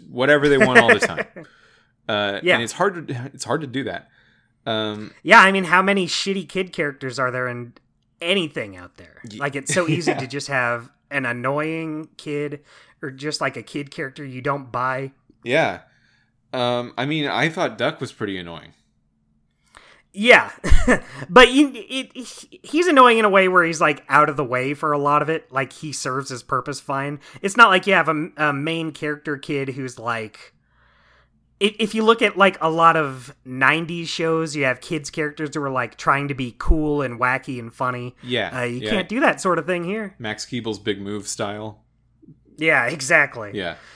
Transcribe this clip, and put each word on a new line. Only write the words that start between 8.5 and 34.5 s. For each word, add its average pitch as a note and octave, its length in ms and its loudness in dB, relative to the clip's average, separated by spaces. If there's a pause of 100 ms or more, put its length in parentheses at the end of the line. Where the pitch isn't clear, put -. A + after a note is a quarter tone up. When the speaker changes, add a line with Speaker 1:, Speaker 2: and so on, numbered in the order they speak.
Speaker 2:
out F2+ 200 -20
there? - 240 -20 (100)
Speaker 1:
Ye- G#2 80 -16
Speaker 2:
Like, C#3 160 -4
it's C3+ 180 -6
so F3+ 160 2
easy D#3 220 0
Speaker 1:
<laughs> - 0 -
Yeah. - 80 -2
Speaker 2:
to B2+ 80 -6
just C#3 220 -8
have A#2+ 420 -2 (220)
an C#3 140 -2
annoying D3+ 880 -4
kid D3 480 -8 (360)
or C#3 120 -10
just, C#3+ 280 -8
like, C3+ 160 -4
a A#2 60 -10
kid C#3+ 300 -12
character C#3+ 320 -10
you B2+ 160 -12
don't C#3 320 -6
buy. C3 400 -4 (320)
Speaker 1:
Yeah. A#2+ 380 0 (680)
Um, B2 460 -2
I B2+ 80 -2
mean, D3+ 220 -2
I A#2+ 200 0
thought D#3 300 -4
Duck C#3 220 -2
was C3+ 120 -8
pretty G2+ 240 -6
annoying. E2+ 360 -14 (1400)
Speaker 2:
Yeah. G3 440 4
<laughs> - 460 8 (280)
But B3 220 10
you, C#4 200 4
it, B3+ 440 -10
he, - 480 -18
he's F4 240 0
annoying B3+ 300 8
in A3 60 4
a G#3 60 4
way F#3+ 160 6
where F#3 180 4
he's, E3 160 -2
like, D3+ 280 0
out D3+ 200 6
of C#3+ 80 -4
the D3+ 80 -2
way B2+ 300 -2
for D3+ 180 -4
a D3 60 0
lot C#3+ 240 2
of C#3+ 80 -4
it. D#3+ 220 -6
Like, C3 200 -4
he D3+ 200 -12
serves C3+ 380 -6
his B2 120 -10
purpose C3+ 380 -6
fine. C#3+ 400 -6 (200)
It's G3 160 -4
not A#3 140 8
like F#3 160 2
you G3 80 2
have E3 140 4
a, D#3 280 -2
a D3+ 160 0
main D#3+ 380 -4
character D3 480 -8
kid C#3 320 -6
who's, B2+ 300 -10
like, A2+ 520 -8 (1080)
if, G#3 180 0
if A3 160 -2
you A3 80 -2
look A3+ 180 4
at, G#3 160 2
like, F#3+ 240 4
a D#3+ 80 0
lot E3 280 6
of C3+ 380 -4 (100)
nineties D#3 640 0
shows, D#3+ 480 -2